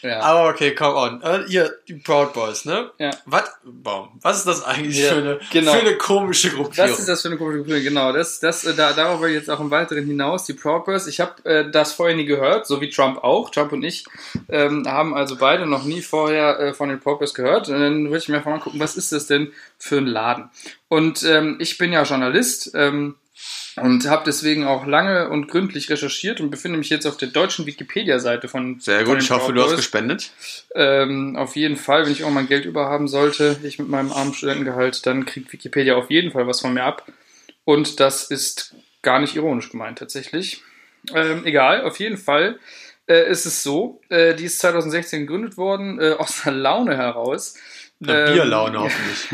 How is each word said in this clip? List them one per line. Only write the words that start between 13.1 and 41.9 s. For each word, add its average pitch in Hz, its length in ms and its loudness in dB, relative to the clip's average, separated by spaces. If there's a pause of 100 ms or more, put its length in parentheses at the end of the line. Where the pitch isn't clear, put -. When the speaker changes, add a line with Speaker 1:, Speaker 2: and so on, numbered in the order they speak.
Speaker 1:
auch, 196 260 2
Trump 147 220 -2
und 135 100 -4
ich, - 220 -8 (440)
ähm, 147 380 0
haben 143 280 0
also 135 220 -2
beide 156 300 4
noch 139 160 -2
nie 160 180 -6
vorher, 151 600 0
äh, 143 140 -2
von 143 160 -4
den 135 100 -6
Proud 143 180 -2
Boys 143 160 -4
gehört. 151 340 2
Und 143 120 0
dann 151 240 2
würde 147 140 -2
ich 160 100 -8
mir 147 80 0
einfach 147 160 -4
mal 151 80 -4
gucken, 147 180 -10
was 151 180 -2
ist 185 140 -6
das 147 160 -4
denn 147 260 0 (260)
für - 180 -2
ein 135 100 2
Laden? 117 440 -2 (380)
Und, 160 360 2
ähm, 156 340 4
ich 160 200 -6
bin 175 140 0
ja 156 120 4
Journalist, 143 720 0
ähm, 147 400 0 (600)
und 127 320 2
hab 156 160 2
deswegen 151 400 0
auch 135 220 -2
lange 170 440 2
und 147 180 -2
gründlich 170 420 -2
recherchiert 147 500 -4
und 147 100 -4
befinde 165 280 -6
mich 147 120 -4
jetzt 156 160 0
auf 143 100 -4
der 131 120 -6
deutschen 160 380 0
Wikipedia-Seite 131 800 -2
von, 127 320 -8
Speaker 2:
Sehr 104 200 2
gut, 113 100 4
Speaker 1:
von 135 80 4
den 135 80 2
Speaker 2:
ich 131 80 0
hoffe, 127 140 4
Speaker 1:
Proud 127 100 0
Speaker 2:
du 123 60 6
hast 127 80 6
Speaker 1:
Boys. 170 80 2
Speaker 2:
gespendet. 127 520 -2 (460)
Speaker 1:
Ähm, 139 600 2
auf 131 200 -6
jeden 147 200 0
Fall, 147 300 2
wenn 147 60 2
ich 147 100 -4
auch 156 80 -2
mal 139 160 2
Geld 139 200 2
über 151 220 -2
haben 147 200 0
sollte, 147 560 2
ich 143 160 -8
mit 139 80 -6
meinem 135 240 -2
armen 139 200 -2
Studentengehalt, 131 760 -2
dann 131 200 0
kriegt - 260 -12
Wikipedia 131 440 0
auf 123 140 -2
jeden 165 200 2
Fall 123 160 0
was 123 140 -2
von 127 140 -2
mir 123 100 0
ab. - 200 -2 (600)
Und 147 340 2
das 135 320 2
ist - 460 -6 (260)
gar 131 160 4
nicht 147 160 -2
ironisch 151 360 -2
gemeint, 113 280 -12
tatsächlich. 151 640 -10 (500)
Ähm, 160 320 0
egal, 151 380 4
auf - 160 -4